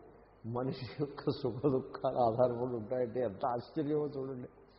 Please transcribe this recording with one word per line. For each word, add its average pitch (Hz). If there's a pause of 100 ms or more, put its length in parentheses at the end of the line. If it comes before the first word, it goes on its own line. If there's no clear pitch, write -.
(460)
మనిషి 123 (140)
యొక్క 143
సుఖ 123
దుఃఖాలు 131
ఆధారపడి 120
ఉంటాయంటే 120
ఎంత 107
ఆశ్చర్యమో 147
చూడండి. 135 (300)